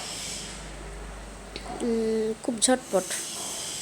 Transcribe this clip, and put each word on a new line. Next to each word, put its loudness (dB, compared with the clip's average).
উম, 4
খুব 2
ঝটপট, 6